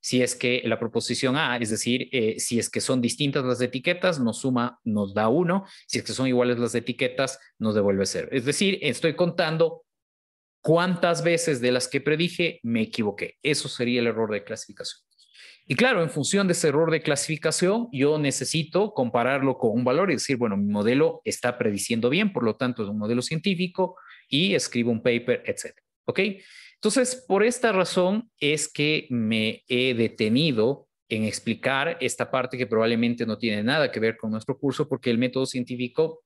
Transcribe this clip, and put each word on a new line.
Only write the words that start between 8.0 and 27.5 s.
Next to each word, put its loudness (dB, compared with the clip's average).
cero. -4
Es -2
decir, 0
estoy -2
contando 0
cuántas 2
veces 2
de 2
las 0
que -2
predije 0
me 0
equivoqué. -4
Eso 0
sería -2
el 0
error -2
de -4
clasificación. -14
Y 0
claro, 4
en -2
función 0
de 2
ese 2
error 4
de 0
clasificación, 0
yo 2
necesito 0
compararlo 2
con 2
un 0
valor 2
y 2
decir, -2
bueno, 0
mi 0
modelo 2
está -2
prediciendo 0
bien, 2
por -2
lo 0
tanto -2
es -4
un -4
modelo 0
científico -2
y 2
escribo 0
un -2
paper, 0
etcétera. -10
¿Ok? -2
Entonces, 0
por 4
esta 2